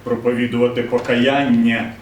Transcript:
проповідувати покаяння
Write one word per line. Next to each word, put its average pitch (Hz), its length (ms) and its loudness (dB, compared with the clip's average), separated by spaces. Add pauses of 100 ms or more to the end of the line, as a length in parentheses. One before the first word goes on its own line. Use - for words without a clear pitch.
проповідувати 120 800 -2
покаяння 120 1080 0 (100)